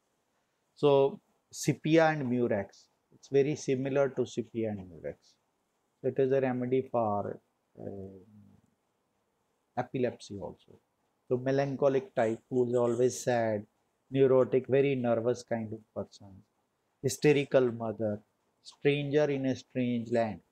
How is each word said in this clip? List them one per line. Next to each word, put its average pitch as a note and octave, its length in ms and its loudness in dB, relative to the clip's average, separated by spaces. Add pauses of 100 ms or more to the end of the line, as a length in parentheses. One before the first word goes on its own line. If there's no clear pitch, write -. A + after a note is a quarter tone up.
(760)
So C#3 440 2 (320)
Sepia D#3 560 2
and D3+ 200 -4
Murex, A2+ 580 -2 (260)
it's - 160 -20
very C#3 280 2
similar C3+ 540 0
to B2+ 140 -2
Sepia A2 460 -6
and F#2+ 180 -8
Murex. D2+ 460 -14 (640)
So C3+ 80 -4
it B2+ 100 -2
is C3+ 140 2
a C3+ 80 2
remedy B2+ 520 -2
for, G#2+ 480 -2 (400)
uh, G2 380 -14 (1600)
epilepsy B2 600 -6
also. - 400 -16 (500)
So B2+ 80 0
melancholic C3+ 760 0
type A2+ 260 0 (100)
who B2+ 180 2
is A#2+ 60 0
always A#2+ 480 2
sad, A2+ 440 0 (440)
neurotic, C3 580 4
very C#3 260 4
nervous A#2+ 480 0
kind A2+ 300 -6
of A2 80 -12 (140)
person, G2+ 480 -14 (600)
hysterical C3+ 720 2
mother, A2 500 -4 (400)
stranger C#3+ 680 0
in C3+ 160 -2
a C3 100 0
strange A#2+ 540 -4
land. A#2 300 0 (120)